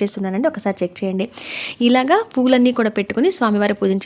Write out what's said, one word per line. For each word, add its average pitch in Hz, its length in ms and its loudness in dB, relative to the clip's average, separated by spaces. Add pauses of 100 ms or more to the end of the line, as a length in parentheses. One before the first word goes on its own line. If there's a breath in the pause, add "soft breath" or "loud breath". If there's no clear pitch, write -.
చేస్తున్నానండి, 196 460 -2
ఒకసారి 202 280 -4
చెక్ 180 100 -4 (180)
చేయండి. 190 240 -4 (520 loud breath)
ఇలాగా 254 440 4 (120)
పూలన్నీ 254 360 4
కూడా 226 180 0
పెట్టుకుని 220 400 -2
స్వామివారి 208 440 0
పూజను 190 320 0